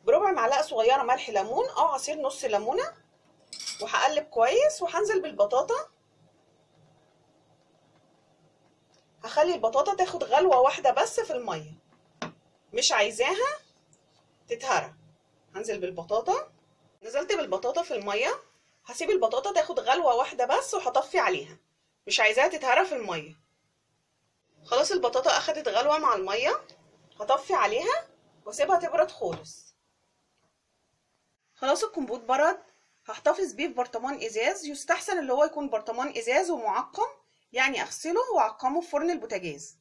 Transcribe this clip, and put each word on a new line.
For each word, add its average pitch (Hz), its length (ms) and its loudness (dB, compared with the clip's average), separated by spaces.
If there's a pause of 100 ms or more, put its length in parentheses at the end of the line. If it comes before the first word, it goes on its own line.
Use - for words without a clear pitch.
بربع 349 280 4
معلقة 269 300 2
صغيرة 254 420 2
ملح 254 260 0
ليمون 226 400 0
أو 285 160 2
عصير 302 360 -2
نص 277 240 -4
ليمونة، 254 480 -2 (880)
وهقلب 294 420 0
كويس 370 580 2
وهنزل 370 400 0
بالبطاطا. 269 680 0 (3250)
هخلي 302 320 4
البطاطا 262 400 2
تاخد 359 280 -2
غلوة 285 360 6
واحدة 262 320 4
بس 453 280 0
في 330 140 -4
المية، 165 400 -8 (1000)
مش 254 180 2
عايزاها 285 680 0 (920)
تتهرى. 233 440 -2 (640)
هنزل 208 240 -6
بالبطاطا. 202 720 -4 (520)
نزلت 285 300 -4
بالبطاطا 269 500 -2
في 302 120 -6
المية، 220 460 -2 (440)
هسيب 320 240 -6
البطاطا 370 440 0
تاخد 339 260 0
غلوة 262 360 2
واحدة 247 300 0
بس 392 280 0
وهطفي 370 460 0
عليها، 160 380 -2 (500)
مش 202 120 0
عايزاها 226 280 4
تتهرى 302 380 2
في 311 100 -6
المية. 170 400 -8 (1300)
خلاص 285 260 2
البطاطا 262 460 2
أخدت 302 300 -2
غلوة 269 300 2
مع 269 180 2
المية، 233 460 -2 (580)
هطفي 254 340 0
عليها 311 540 0 (380)
واسيبها 320 340 2
تبرد - 320 0
خالص. - 640 -10 (1800)
خلاص 277 280 0
الكمبوت 254 360 -6
برد، 294 440 2 (440)
هحتفظ 294 460 0
بيه 277 140 -4
في 247 60 -8
برطمان 247 500 -6
إزاز. 240 420 -2
يستحسن 339 540 -2
اللي 262 140 -2
هو 285 100 4
يكون 302 260 -2
برطمان 233 480 -6
إزاز 269 320 0
ومعقم، 254 580 -2 (460)
يعني 254 280 0
أغسله 453 540 -4
وأعقمه 262 460 0
في 339 80 -16
فرن 294 200 -2
البوتاجاز. 180 720 -8